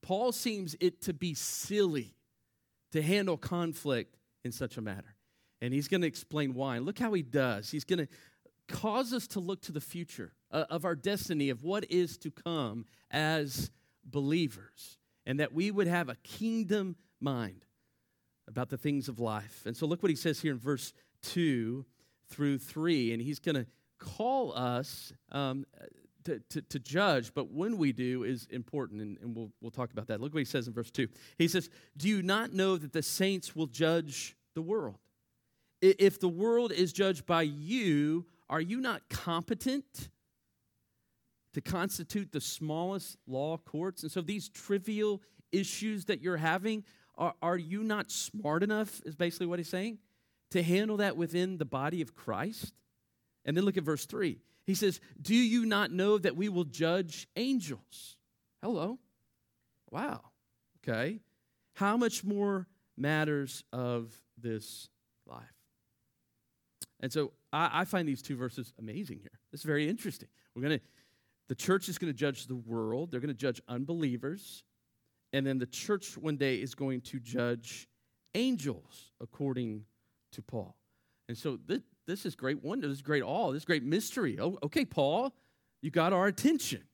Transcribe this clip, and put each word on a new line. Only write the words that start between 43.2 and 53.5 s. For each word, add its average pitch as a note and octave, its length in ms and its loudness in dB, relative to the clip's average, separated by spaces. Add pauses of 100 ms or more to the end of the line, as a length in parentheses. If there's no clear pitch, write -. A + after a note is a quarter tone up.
law C#3+ 300 -2
courts. F3 460 -6
And D#3 80 -6
so F#3 100 -2
these F#3 280 -4
trivial G#3 720 0 (300)
issues G3+ 540 0
that F3 160 0
you're F3 160 0
having, F#3+ 460 0 (340)
are, E3+ 240 0
are F3 160 2
you F3 260 -4
not G#3 280 -2
smart F3 520 0
enough, G#3+ 420 0
is D#3 100 -8
basically F3 320 0
what F3 120 -2
he's D#3+ 100 -6
saying, G#3 280 -4 (540)
to F3 120 4
handle G3+ 340 4
that G3 200 2
within F3 400 0
the D3+ 80 0
body C#3+ 360 -2
of C3 140 -6
Christ? B2+ 580 -4 (720)
And D3+ 120 2